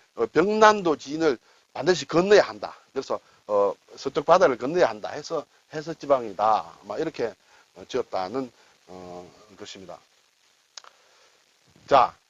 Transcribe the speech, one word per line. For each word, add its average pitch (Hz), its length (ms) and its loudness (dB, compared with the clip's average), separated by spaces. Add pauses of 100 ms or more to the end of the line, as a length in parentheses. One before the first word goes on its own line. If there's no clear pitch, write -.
(140)
어, 113 120 -2
벽난도 208 720 4
진을 143 420 -2 (360)
반드시 143 320 0
건너야 180 360 4
한다. 101 340 -12 (160)
그래서, 131 280 -6 (260)
어, 101 280 2 (220)
서쪽 143 280 -6
바다를 165 320 6
건너야 143 320 0
한다 104 220 -10
해서 147 340 -8 (300)
해서 156 200 -10
지방이다. 107 800 -2 (120)
막 104 160 -8
이렇게, 143 340 -6 (400)
어, 95 140 -20
지었다는, 117 640 -6 (380)
어, 90 420 -16 (280)
것입니다. 95 400 -18 (1900)
자, 131 260 4 (160)